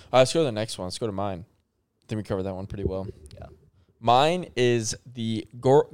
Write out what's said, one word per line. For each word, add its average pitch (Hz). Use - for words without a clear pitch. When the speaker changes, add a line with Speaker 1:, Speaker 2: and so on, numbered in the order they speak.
Speaker 1:
Uh, 123
let's 131
go 165
to 156
the 127
next 107
one. 95
Let's 92
go 117
to 104
mine. 95
I -
think 110
we 107
covered 95
that 95
one 95
pretty 101
well. 95
Speaker 2:
Yeah. -
Speaker 1:
Mine 151
is 120
the 113
gor-, 135